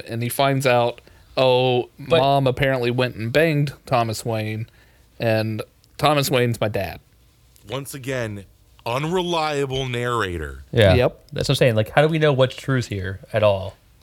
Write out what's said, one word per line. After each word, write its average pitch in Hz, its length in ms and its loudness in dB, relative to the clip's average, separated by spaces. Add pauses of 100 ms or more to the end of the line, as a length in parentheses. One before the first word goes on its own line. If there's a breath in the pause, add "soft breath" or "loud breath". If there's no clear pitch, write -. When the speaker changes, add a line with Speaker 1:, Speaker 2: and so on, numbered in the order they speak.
Speaker 1:
And 113 160 -6
he 120 60 -4
finds 139 360 0
out, 120 360 2 (340 soft breath)
"Oh, 127 540 2 (100)
Speaker 2:
But 156 200 0
Speaker 1:
Mom 139 280 2
apparently 127 440 0
went 123 260 -2
and 113 160 -6
banged 147 400 2 (120)
Thomas 113 380 -2
Wayne, 110 440 -6 (520 soft breath)
and 110 440 0 (340)
Thomas 143 320 2
Wayne's 123 320 0
my 113 60 0
dad." 95 320 -6 (680)
Speaker 3:
Once 131 280 -8
again, 117 500 -8 (400)
unreliable 147 1000 -2
narrator. 101 840 -4
Speaker 2:
Yeah. 101 240 6
Speaker 1:
Yep. - 380 0
Speaker 2:
That's 139 160 -4
what 139 40 0
I'm 127 40 0
saying. 123 180 4
Like, 107 140 0
how 147 120 4
do 156 60 4
we 160 120 -2
know 151 140 2
what's 127 220 0
truth 131 320 -4
here 95 320 -8 (140)
at 110 100 2
all? 98 320 0 (280)